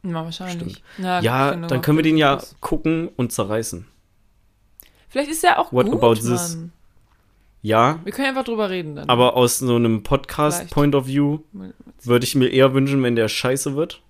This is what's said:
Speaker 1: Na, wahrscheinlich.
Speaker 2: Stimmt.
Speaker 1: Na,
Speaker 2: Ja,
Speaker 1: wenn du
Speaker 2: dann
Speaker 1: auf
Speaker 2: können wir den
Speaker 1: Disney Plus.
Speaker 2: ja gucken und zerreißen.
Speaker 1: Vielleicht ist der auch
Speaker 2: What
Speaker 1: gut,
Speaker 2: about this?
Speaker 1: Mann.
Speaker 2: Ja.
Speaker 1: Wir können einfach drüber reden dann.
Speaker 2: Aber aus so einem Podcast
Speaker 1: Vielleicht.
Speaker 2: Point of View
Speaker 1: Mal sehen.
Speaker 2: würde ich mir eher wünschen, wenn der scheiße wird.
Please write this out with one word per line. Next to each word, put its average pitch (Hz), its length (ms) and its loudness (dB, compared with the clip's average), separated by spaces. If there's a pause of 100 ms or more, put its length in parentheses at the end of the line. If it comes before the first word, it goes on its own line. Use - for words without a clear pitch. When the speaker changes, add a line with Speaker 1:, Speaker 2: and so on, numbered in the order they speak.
Speaker 1:
Na, 170 220 -6
wahrscheinlich. 170 500 -10
Speaker 2:
Stimmt. - 80 -20 (160)
Speaker 1:
Na, 180 220 -2
Speaker 2:
Ja, 127 300 0
Speaker 1:
wenn 170 120 -4
du 170 40 -8
Speaker 2:
dann 139 120 -2
Speaker 1:
auf 117 60 -4
Speaker 2:
können 151 140 4
wir 156 60 2
den 156 120 4
Speaker 1:
Disney 147 200 4
Plus. - 160 -12
Speaker 2:
ja - 80 -20
gucken 165 560 -2
und 120 160 -2
zerreißen. 107 540 -4 (1200)
Speaker 1:
Vielleicht 285 240 -4
ist 320 100 -6
der 349 160 2
auch - 140 -2
Speaker 2:
What 127 140 4
Speaker 1:
gut, 233 100 0
Speaker 2:
about 117 180 6
this? 120 400 -2
Speaker 1:
Mann. 165 180 -14 (920)
Speaker 2:
Ja. 117 420 2
Speaker 1:
Wir 196 80 -8
können 269 160 -2
einfach 262 160 -4
drüber 214 260 -4
reden 170 240 -8
dann. 143 140 -6
Speaker 2:
Aber 123 280 4
aus 123 220 2
so 123 160 0
einem 113 300 2
Podcast 151 540 -2
Speaker 1:
Vielleicht. - 160 -10
Speaker 2:
Point 147 200 2
of 131 140 0
View 143 320 0 (100)
Speaker 1:
Mal 95 200 -16
sehen. - 40 -20 (300)
Speaker 2:
würde 120 200 2
ich - 120 -2
mir 127 120 4
eher 131 240 4
wünschen, 135 300 0
wenn 120 140 0
der 113 120 2
scheiße 135 460 -2
wird. 156 360 -6